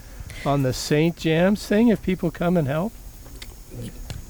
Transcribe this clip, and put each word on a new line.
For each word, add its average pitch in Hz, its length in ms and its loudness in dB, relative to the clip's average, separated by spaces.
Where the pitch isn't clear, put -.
on 143 180 2
the 127 120 2
Saint 160 420 2
James 175 500 2
thing 220 220 6
if 208 140 4
people - 280 0
come 175 280 2
and 147 100 2
help? 156 240 -2